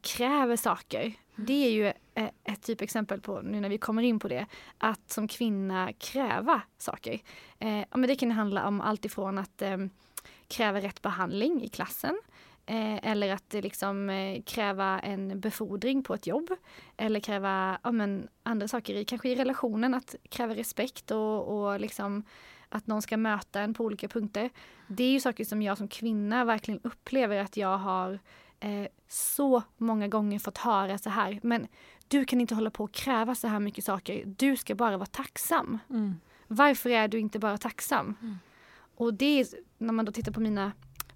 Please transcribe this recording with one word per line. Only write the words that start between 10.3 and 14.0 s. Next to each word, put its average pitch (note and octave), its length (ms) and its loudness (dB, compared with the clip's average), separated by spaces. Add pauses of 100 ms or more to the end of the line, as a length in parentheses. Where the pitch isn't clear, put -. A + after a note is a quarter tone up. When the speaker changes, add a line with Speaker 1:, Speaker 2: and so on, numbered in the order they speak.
Speaker 1:
kräva G3+ 340 0
rätt G3 200 -8
behandling G3+ 600 0
i G#3+ 60 -8
klassen, - 500 -4 (460)
eh, G#3+ 460 -2
eller G3+ 220 2
att, - 200 -8
eh, G#3 80 -2
liksom, G3 480 -2